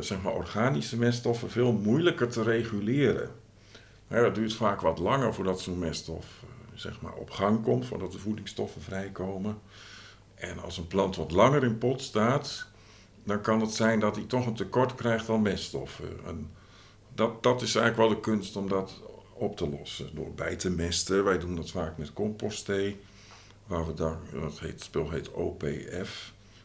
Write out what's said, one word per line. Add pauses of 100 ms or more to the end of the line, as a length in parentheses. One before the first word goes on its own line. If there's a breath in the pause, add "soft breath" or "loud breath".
zeg
maar,
organische
meststoffen
veel
moeilijker
te
reguleren. (760 loud breath)
Hè,
dat
duurt
vaak
wat
langer
voordat
zo'n
meststof, (180)
eh, (300)
zeg
maar,
op
gang
komt,
voordat
de
voedingsstoffen
vrijkomen. (760 loud breath)
En
als
een
plant
wat
langer
in
pot
staat, (580 loud breath)
dan
kan
het
zijn
dat
hij
toch
een
tekort
krijgt
aan
meststoffen. (180)
En (640 loud breath)
dat,
dat
is
eigenlijk
wel
de
kunst
om
dat (320)
op
te
lossen,
door
bij
te
mesten.
Wij
doen
dat
vaak
met
compostthee, (680 loud breath)
waar
we
dan, (240)
dat
heet,
het
spul
heet
O
P (400)
F. (320 soft breath)